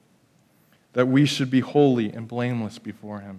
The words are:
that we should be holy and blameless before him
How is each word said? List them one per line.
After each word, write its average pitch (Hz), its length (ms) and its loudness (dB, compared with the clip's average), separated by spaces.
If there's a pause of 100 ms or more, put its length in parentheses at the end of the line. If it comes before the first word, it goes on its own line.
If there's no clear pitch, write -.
(960)
that 127 120 2
we 135 180 6
should 135 240 0
be 127 120 2
holy 127 520 2
and 113 140 -12
blameless 120 540 -6
before 104 400 -14
him 98 180 -16